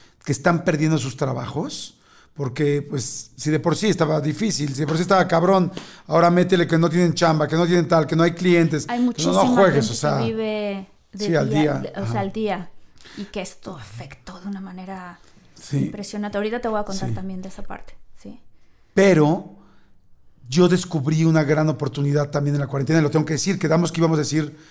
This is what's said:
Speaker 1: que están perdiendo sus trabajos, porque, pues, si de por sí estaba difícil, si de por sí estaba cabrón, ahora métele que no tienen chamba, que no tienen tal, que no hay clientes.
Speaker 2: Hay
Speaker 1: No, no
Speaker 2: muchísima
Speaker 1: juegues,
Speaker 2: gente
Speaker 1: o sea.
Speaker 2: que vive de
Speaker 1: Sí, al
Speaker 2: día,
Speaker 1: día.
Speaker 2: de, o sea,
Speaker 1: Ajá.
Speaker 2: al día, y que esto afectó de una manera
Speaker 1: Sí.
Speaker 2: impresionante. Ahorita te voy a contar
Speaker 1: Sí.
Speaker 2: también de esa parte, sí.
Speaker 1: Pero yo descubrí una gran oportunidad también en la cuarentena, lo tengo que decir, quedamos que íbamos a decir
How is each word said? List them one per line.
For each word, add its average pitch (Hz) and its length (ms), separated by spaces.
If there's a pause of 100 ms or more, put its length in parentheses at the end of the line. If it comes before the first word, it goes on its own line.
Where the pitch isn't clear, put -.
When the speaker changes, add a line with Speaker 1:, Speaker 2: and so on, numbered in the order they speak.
(240)
Speaker 1:
que - 80
están 170 320
perdiendo 156 340
sus 127 200
trabajos, 131 760 (400)
porque, 143 540
pues, - 480
si - 140
de 156 100
por 165 160
sí 214 120
estaba 156 340
difícil, 147 540
si 139 60
de 156 60
por 160 80
sí 165 60
estaba 185 260
cabrón, 185 440 (340)
ahora 170 240
métele 180 380
que 165 100
no 170 100
tienen 170 280
chamba, 156 320
que 156 80
no 175 100
tienen 170 220
tal, 160 180
que 160 100
no 165 60
hay 170 120
clientes. 170 540
Speaker 2:
Hay 240 120
Speaker 1:
No, 247 60
no - 20
Speaker 2:
muchísima 190 400
Speaker 1:
juegues, 185 400
Speaker 2:
gente 113 40
Speaker 1:
o 110 40
sea. 147 240
Speaker 2:
que 226 60
vive 214 600 (260)
de 202 120
Speaker 1:
Sí, 170 100
al 139 140
Speaker 2:
día, 147 100
Speaker 1:
día. 151 200
Speaker 2:
de, - 100
o - 40
sea, 196 100
Speaker 1:
Ajá. 117 160
Speaker 2:
al 196 120
día, 196 380 (480)
y 208 60
que 196 180
esto - 340
afectó 131 640
de 185 100
una 196 120
manera 185 580 (400)
Speaker 1:
Sí. - 260
Speaker 2:
impresionante. 208 520
Ahorita 214 240
te 240 60
voy 214 120
a 208 40
contar 196 260
Speaker 1:
Sí. - 60
Speaker 2:
también 185 260
de 190 80
esa 190 140
parte, - 320 (260)
sí. 208 180 (540)
Speaker 1:
Pero 180 600 (960)
yo 175 200
descubrí 160 560
una 156 180
gran 156 260
oportunidad 143 600
también 143 260
en 143 60
la 135 60
cuarentena, 143 340
lo 147 80
tengo 156 160
que 160 80
decir, 180 260
quedamos 165 320
que 160 80
íbamos 165 180
a 151 40
decir 147 340 (160)